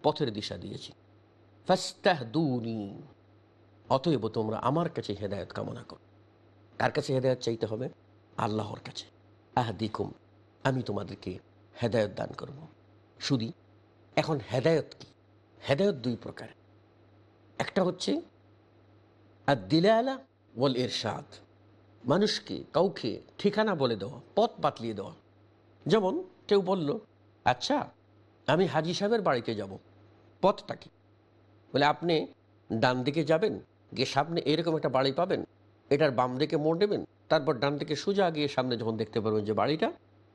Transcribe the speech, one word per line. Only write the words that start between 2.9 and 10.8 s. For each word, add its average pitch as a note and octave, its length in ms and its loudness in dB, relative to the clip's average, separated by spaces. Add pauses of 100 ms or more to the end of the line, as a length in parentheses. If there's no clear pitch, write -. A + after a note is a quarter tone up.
অতএব C3 400 2
তোমরা A2 280 -2
আমার E3 320 0
কাছে A2 320 -6
হেদায়েত G2 320 -6
কামনা A2+ 300 -8
করো।" - 180 -20 (760)
কার A#2+ 120 2
কাছে C#3 240 -2
হেদায়েত B2+ 240 2
চাইতে A#2 280 -2
হবে? A2+ 220 -4 (480)
আল্লাহর A2 480 -2
কাছে। - 220 -14 (480)
আহদিকুম, G#2+ 580 -2 (520)
আমি C3 180 2